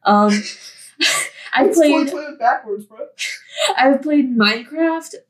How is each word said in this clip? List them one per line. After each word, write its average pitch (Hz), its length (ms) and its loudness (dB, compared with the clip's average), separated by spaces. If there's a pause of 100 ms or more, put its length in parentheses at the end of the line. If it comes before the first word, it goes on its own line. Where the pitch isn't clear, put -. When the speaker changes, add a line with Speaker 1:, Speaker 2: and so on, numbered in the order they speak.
Speaker 1:
Um, 208 260 4
<laughs> - 1200 -6
I've 285 180 2
Speaker 2:
It's - 60 0
Speaker 1:
played 302 140 6
Speaker 2:
twenty - 220 0
twelve 294 260 -12
backwards, 214 460 -2
bro. 220 140 -20 (800)
Speaker 1:
I've 269 240 4
played 277 380 0
Minecraft 311 760 -2 (140)